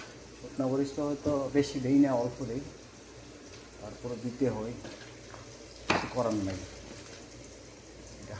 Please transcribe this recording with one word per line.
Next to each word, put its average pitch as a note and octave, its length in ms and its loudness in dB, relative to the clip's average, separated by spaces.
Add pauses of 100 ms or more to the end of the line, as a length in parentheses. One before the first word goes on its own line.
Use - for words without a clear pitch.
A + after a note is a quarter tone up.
(400)
শুকনা C3 300 0
মরিচটা C#3 380 2
হয়তো D3 240 2 (240)
বেশি C#3+ 280 6
দেই C#3 200 10
না, C3+ 60 8 (120)
অল্প B2 160 -2 (120)
দেই, C3 120 -2 (1160)
তারপরে A#2 340 -6 (100)
দিতে B2 300 2
হয়, A2 200 -2 (1120)
কিছু - 280 4
করার A2+ 220 4 (100)
নাই। F#2+ 120 -2 (1600)
এটা G#2 200 -12